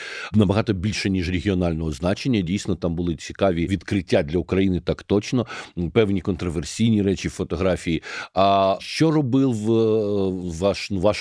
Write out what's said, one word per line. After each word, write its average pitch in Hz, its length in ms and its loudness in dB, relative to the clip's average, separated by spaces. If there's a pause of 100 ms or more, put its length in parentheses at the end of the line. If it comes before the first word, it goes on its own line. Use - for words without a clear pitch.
(340)
набагато 107 400 4
більше, 98 360 -2
ніж 92 200 0
регіонального 87 640 0
значення. 101 500 -2
Дійсно, 92 340 -2
там 85 200 -2
були 85 200 -2
цікаві 85 520 -2
відкриття 98 560 0
для 76 160 -2
України, 92 400 2
так 80 240 -4
точно, 104 420 0 (480)
певні 98 280 2
контроверсійні 87 800 0
речі, 95 280 0
фотографії. 87 760 -2 (300)
А 98 460 4
що - 320 0
робив, 131 600 2
е, 107 600 2 (280)
ваш, 95 320 0
ну, 98 80 -2
ваш 101 220 2